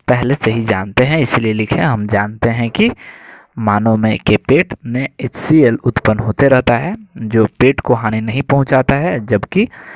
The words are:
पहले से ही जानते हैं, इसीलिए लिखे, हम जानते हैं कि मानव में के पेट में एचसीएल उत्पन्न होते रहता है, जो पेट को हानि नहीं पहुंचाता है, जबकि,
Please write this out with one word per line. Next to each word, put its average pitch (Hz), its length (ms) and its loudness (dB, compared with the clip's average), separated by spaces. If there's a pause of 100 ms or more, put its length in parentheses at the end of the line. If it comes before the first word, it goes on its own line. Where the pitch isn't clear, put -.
पहले 120 260 0
से - 180 -2
ही 113 100 -2
जानते 101 420 -2
हैं, 151 140 0
इसीलिए 117 340 0
लिखे, 107 260 -2
हम 123 280 0
जानते 107 420 -2
हैं 117 220 -2
कि 220 200 0 (680)
मानव 110 380 2
में 110 220 0
के - 180 2
पेट 156 380 0 (120)
में 127 220 -6 (120)
एचसीएल 131 640 2
उत्पन्न 107 360 0
होते 110 280 0
रहता 127 280 2
है, 165 200 -4 (200)
जो 110 300 0 (140)
पेट 135 200 2
को 127 140 0
हानि 110 260 -2
नहीं 113 220 -4
पहुंचाता 135 520 0
है, 151 320 -2
जबकि, 123 420 0 (280)